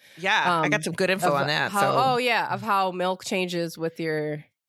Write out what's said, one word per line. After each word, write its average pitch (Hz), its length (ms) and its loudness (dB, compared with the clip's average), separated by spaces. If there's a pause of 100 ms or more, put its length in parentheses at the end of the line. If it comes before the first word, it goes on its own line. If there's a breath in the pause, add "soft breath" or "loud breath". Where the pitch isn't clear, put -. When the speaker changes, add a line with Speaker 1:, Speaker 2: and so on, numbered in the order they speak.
(160 loud breath)
Speaker 1:
Yeah, 175 460 2
I 156 60 2
got 156 100 0
Speaker 2:
Um, 156 60 -10
Speaker 1:
some 170 100 -4
good 185 160 0
info 185 180 2
Speaker 2:
of 147 60 4
Speaker 1:
on 139 140 2
that, 151 240 0
Speaker 2:
how, 202 80 2
Speaker 1:
so. 202 160 4
Speaker 2:
oh 254 220 4
yeah, 233 360 0
of 196 80 -6
how 196 300 0
milk 185 320 -2
changes 175 520 -2
with 160 220 -6
your, 151 460 -4 (240)